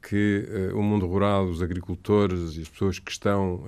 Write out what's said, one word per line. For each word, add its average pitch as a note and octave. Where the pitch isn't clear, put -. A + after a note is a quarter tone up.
que, G#2
eh, F#2+
o G#2
mundo G#2
rural, G2
os F2
agricultores F2+
e D#2+
as D#2
pessoas F#2+
que -
estão G2